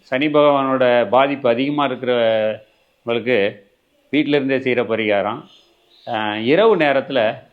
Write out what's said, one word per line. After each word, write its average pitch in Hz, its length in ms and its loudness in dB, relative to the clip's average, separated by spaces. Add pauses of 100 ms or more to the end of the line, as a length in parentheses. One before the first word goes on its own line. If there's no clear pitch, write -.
சனி 135 260 -4
பகவானோட 135 800 2
பாதிப்பு 131 400 2
அதிகமா 139 380 0
இருக்கிறவங்களுக்கு 113 1700 -4 (500)
வீட்ல 147 260 0
இருந்தே 135 220 0
செய்யற 127 180 -2
பரிகாரம். 107 680 -2 (640)
ஆ, 107 280 -4
இரவு 175 400 2
நேரத்துல 135 580 0 (180)